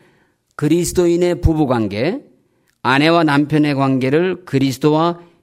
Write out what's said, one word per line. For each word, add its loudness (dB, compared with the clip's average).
그리스도인의 0
부부관계, 0
아내와 2
남편의 0
관계를 -2
그리스도와 -2